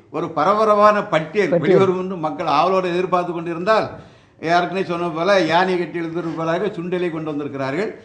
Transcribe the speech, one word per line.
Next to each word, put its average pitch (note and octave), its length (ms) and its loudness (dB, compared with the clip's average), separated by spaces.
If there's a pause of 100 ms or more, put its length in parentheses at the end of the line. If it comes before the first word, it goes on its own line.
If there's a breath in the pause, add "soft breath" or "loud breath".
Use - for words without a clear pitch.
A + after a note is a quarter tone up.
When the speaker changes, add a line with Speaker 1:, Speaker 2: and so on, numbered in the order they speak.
(100)
Speaker 1:
ஒரு E3 200 -6
பரபரப்பான G#3 720 4
பட்டியல் E3 440 0
Speaker 2:
பட்டியல். E3+ 300 4
Speaker 1:
வெளிவரும் F#3 240 2
என்று F#3 140 -6
மக்கள் D#3 300 -6
ஆவலோடு F3+ 420 2
எதிர்பார்த்து F3 440 0
கொண்டிருந்தால், E3+ 580 -2 (500 soft breath)
ஏற்கனவே F3 440 0
சொன்ன F3 240 -4
போல F3 320 2
யானையை F3 380 2
கட்டி E3 200 -6
இழுத்தது E3 380 -6
போலாக E3 300 -2
சுண்டலை F3 440 -4
கொண்டு D#3 140 -6
வந்திருக்கிறார்கள். C#3+ 800 -6